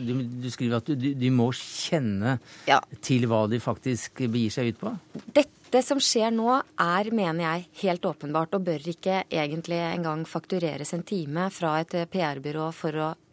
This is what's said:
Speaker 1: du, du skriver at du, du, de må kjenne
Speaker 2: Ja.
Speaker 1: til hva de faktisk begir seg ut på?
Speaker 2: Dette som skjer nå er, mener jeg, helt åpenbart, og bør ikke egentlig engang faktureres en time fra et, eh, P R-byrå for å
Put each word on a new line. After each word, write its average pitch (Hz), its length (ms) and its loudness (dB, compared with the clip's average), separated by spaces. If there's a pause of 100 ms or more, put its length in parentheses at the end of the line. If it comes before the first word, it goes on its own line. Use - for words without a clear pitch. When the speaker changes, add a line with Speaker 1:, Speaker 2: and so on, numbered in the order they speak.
Speaker 1:
du, 123 80 -2 (100)
du 123 280 -6
skriver 120 260 0
at 113 80 -2
du, 151 100 0
du, 139 200 0
de 131 160 2
må 123 220 6
kjenne 120 840 0 (280)
Speaker 2:
Ja. 139 140 6 (200)
Speaker 1:
til 127 240 4
hva 110 240 4
de 120 80 2
faktisk 120 600 -4 (100)
begir 113 220 2
seg 120 240 -2
ut - 40 -20
på? 214 200 -6 (340)
Speaker 2:
Dette - 500 2
som 277 160 0
skjer 226 320 2
nå 233 300 2 (180)
er, 180 320 2
mener 170 320 0
jeg, 170 240 -2 (140)
helt 175 220 0
åpenbart, 156 500 -2
og 196 100 0
bør 165 240 0
ikke 185 420 -2
egentlig 165 520 -2
engang 165 420 -2
faktureres 160 680 -4
en 170 100 -4
time 175 480 -2
fra 160 300 0
et, - 140 -6
eh, 170 100 0
P 185 160 -4
R-byrå 147 520 -2
for 160 200 -4
å 156 220 -2 (180)